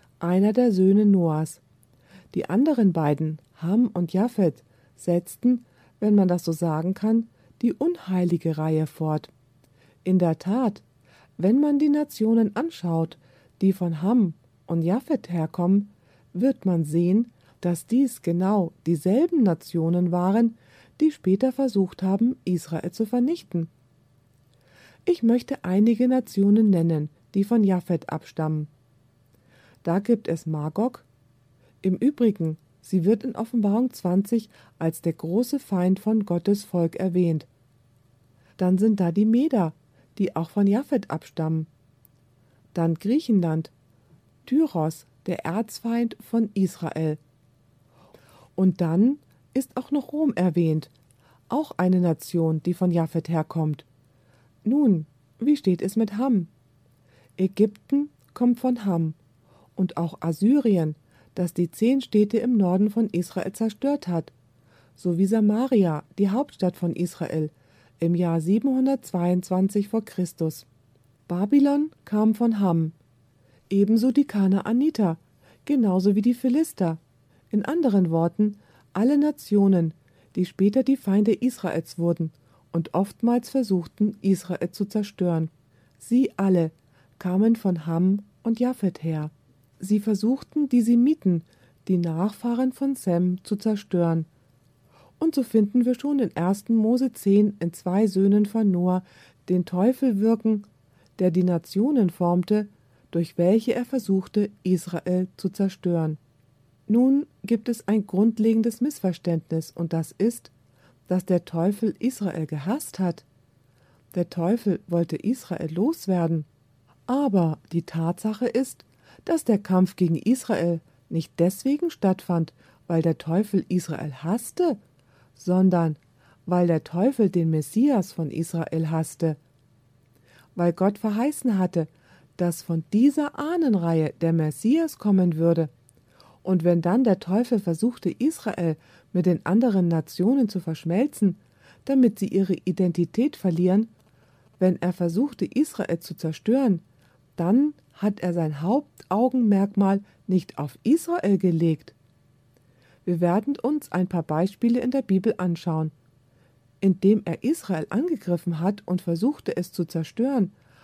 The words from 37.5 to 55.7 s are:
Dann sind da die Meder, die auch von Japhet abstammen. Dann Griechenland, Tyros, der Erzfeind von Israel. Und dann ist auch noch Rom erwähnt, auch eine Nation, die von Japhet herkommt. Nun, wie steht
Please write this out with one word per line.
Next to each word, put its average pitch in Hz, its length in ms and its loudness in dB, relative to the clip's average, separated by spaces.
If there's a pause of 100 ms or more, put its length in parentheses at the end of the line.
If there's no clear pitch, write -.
Dann 185 220 2
sind 208 200 2
da 170 120 0
die 196 140 2
Meder, 220 480 2 (440)
die - 180 -2
auch 160 140 -4
von 202 160 0
Japhet 214 460 0
abstammen. 160 560 -4 (1080)
Dann 170 220 0
Griechenland, 190 760 0 (760)
Tyros, 185 580 0 (220)
der - 180 -6
Erzfeind 226 760 -4
von 226 360 -2
Israel. 160 640 -2 (1400)
Und 185 260 0
dann 190 380 0 (340)
ist - 240 -6
auch - 140 -10
noch 285 220 -4
Rom 294 200 0
erwähnt, 165 560 0 (580)
auch 294 300 -4
eine 185 220 2
Nation, 165 640 -2
die 175 100 -2
von 185 160 -2
Japhet 165 400 -2
herkommt. 156 560 -4 (800)
Nun, 220 420 2 (320)
wie 285 200 2
steht - 260 -2